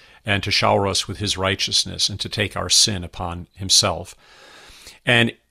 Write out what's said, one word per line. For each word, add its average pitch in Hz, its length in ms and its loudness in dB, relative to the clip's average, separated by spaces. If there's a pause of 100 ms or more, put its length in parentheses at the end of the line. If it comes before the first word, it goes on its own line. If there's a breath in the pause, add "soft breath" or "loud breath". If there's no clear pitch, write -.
(260 loud breath)
and 101 180 2
to 101 80 -4
shower 104 340 4
us 95 220 -2
with 87 120 -8
his 98 180 -4
righteousness, 95 720 0
and 98 100 -8
to - 80 -6
take 101 300 -4
our 90 120 -4
sin 92 360 2
upon 87 500 -10
himself. 92 600 0 (880 loud breath)
And 117 280 4 (180)